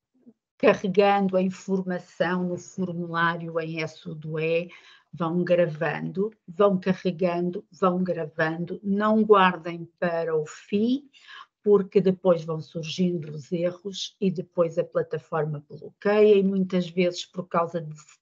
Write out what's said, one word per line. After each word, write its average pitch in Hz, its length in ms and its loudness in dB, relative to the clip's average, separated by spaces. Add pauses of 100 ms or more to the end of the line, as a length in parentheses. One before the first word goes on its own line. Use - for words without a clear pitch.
(560)
carregando 202 800 4
a 185 60 2
informação 185 1040 -4
no 175 120 -4
formulário 170 1040 -6
em 160 220 -6
S - 260 -10
U 165 60 -12
D 156 140 -14 (120)
E, 165 280 -2 (440)
vão 175 300 -2
gravando, 160 880 0 (160)
vão 190 320 2
carregando, 180 920 -2
vão 180 300 0
gravando, 165 800 -4
não 214 400 2
guardem 175 680 4 (100)
para 165 380 0
o 151 100 -2
fim, 233 640 -2 (540)
porque 202 380 4
depois 180 440 2
vão 160 160 -6
surgindo 160 720 -4
os 151 180 -14
erros 175 720 -6
e 190 100 0
depois 175 480 -2
a 165 60 0
plataforma 156 840 -4
bloqueia 208 680 2
e 196 60 4
muitas 185 460 0
vezes 175 380 -2
por 180 220 -12
causa 170 320 -2
de, 156 140 -10 (280)